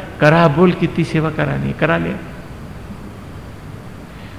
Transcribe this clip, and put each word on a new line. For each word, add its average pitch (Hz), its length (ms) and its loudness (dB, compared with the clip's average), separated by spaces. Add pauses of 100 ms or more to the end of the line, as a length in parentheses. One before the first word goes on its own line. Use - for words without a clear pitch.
(200)
करा, 160 280 8
बोल 170 240 6
कितनी 170 320 2
सेवा 156 260 0
करानी 139 380 0
है, 135 60 -2
करा 160 240 2
ले। 165 120 -2 (2250)